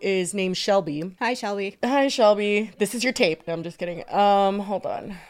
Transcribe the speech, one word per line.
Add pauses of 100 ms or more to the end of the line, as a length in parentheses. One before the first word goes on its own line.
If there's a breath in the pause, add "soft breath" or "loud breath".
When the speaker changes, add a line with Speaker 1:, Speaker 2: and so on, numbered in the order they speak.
Speaker 1:
is
named
Shelby.
Speaker 2:
Hi,
Shelby.
Speaker 1:
Hi,
Shelby.
This
is
your
tape.
No,
I'm
just
kidding. (100)
Um,
hold
on. (140)